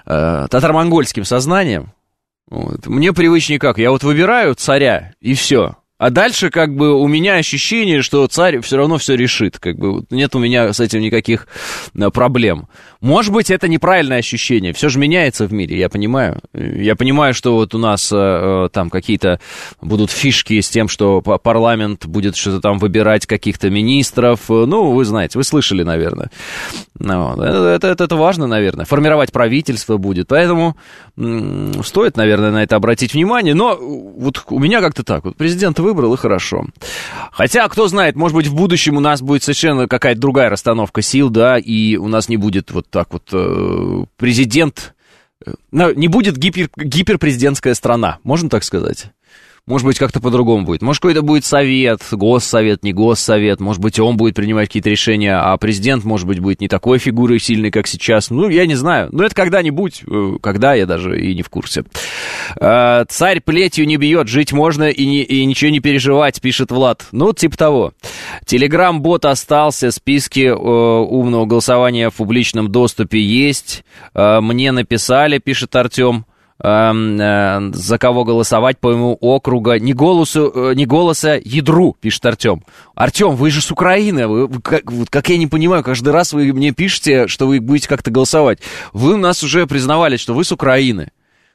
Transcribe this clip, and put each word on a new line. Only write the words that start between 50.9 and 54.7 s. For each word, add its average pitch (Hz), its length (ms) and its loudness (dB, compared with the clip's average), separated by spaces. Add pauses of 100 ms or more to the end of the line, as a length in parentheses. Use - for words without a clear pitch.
какой-то 160 200 2
будет 151 220 2
совет, 131 560 2 (120)
госсовет, 110 720 2
не 101 80 -2
госсовет. 104 640 2
Может 98 240 -4
быть, 110 160 -2
он 113 180 2
будет 110 200 0
принимать 107 320 -2
какие-то 104 220 -2